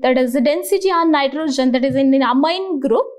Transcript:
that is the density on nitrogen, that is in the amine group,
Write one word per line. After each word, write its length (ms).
that 160
is 160
the 80
density 480
on 200
nitrogen, 640
that 120
is 100
in 160
the 80
amine 600
group, 240